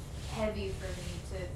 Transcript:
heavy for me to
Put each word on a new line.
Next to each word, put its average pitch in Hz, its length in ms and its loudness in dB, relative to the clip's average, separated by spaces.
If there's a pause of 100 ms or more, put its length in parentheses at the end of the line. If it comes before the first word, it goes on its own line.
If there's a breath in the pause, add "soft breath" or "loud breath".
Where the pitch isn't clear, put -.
(340)
heavy 208 360 4
for 190 160 0
me 180 220 -2 (300)
to 180 180 0